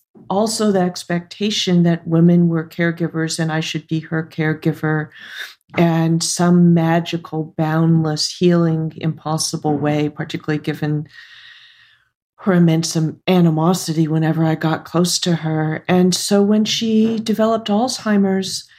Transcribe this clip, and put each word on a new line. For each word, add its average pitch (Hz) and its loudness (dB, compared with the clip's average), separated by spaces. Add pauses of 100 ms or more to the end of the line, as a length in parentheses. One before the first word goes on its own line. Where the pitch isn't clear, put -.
(280)
also 214 0
the 190 2
expectation 180 -2
that 170 0
women 170 4
were 165 -2
caregivers 160 -4
and 160 -4
I 160 -2
should 160 -8
be 160 -4
her 160 -6
caregiver, 156 -4 (680)
and 165 2
some 175 4
magical, 165 -2
boundless, 160 0
healing, 165 0
impossible 156 -4
way, 147 0
particularly 156 -6
given 151 -4 (1300)
her 208 0
immense 165 2
am-, 160 -4
animosity 165 2
whenever 160 0
I 160 2
got 160 -4
close 175 0
to 175 0
her. 156 -4
And 180 2
so 202 0
when 214 2
she 220 0
developed 220 0
Alzheimer's, 196 0 (100)